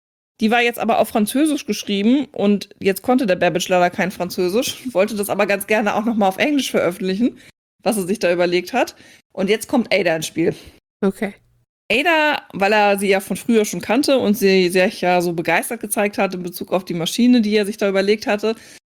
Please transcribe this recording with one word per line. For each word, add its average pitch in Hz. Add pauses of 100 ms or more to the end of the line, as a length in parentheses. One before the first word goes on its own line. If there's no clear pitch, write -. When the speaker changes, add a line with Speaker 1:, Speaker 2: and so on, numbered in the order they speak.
(400)
Speaker 1:
Die 220
war 240
jetzt 240
aber 214
auf 214
Französisch 277
geschrieben 214
und 202 (100)
jetzt 190
konnte 254
der -
Babbage 170
leider 180
kein 180
Französisch, 185
<laughs> 254
wollte 214
das 202
aber 202
ganz 196
gerne 214
auch 208
noch 233
mal 208
auf 190
Englisch 277
veröffentlichen, 190 (440)
was 220
er 185
sich 190
da 175
überlegt 175
hat. 254 (380)
Und 190
jetzt 220
kommt 247
Ada 175
ins 156
Spiel. 165 (460)
Speaker 2:
Okay. 202 (580)
Speaker 1:
Ada, 302 (100)
weil 196
er 208
sie 202
ja 190
von 190
früher 220
schon 180
kannte 269
und 202
sie 190
sich 185
ja 180
so 175
begeistert 175
gezeigt 208
hat 196
in 180
Bezug 180
auf 185
die 165
Maschine, 233
die 208
er 208
sich 214
da 202
überlegt 196
hatte, 214 (320)